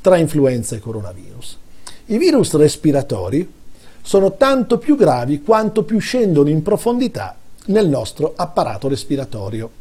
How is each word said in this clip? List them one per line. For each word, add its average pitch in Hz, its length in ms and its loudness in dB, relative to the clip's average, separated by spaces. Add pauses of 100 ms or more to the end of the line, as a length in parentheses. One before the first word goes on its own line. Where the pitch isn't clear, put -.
tra 185 180 6
influenza 135 580 0
e 104 40 -10
coronavirus. 101 760 -12 (500)
I 214 120 0
virus 302 380 2
respiratori 139 920 2 (520)
sono 196 320 2
tanto 262 420 2
più 294 200 2
gravi 143 440 2
quanto 220 420 2
più 226 160 -2
scendono 175 520 2
in 156 120 0
profondità 208 760 -2 (300)
nel 202 220 2
nostro 135 480 -2
apparato 139 500 -4
respiratorio. 113 840 -6 (100)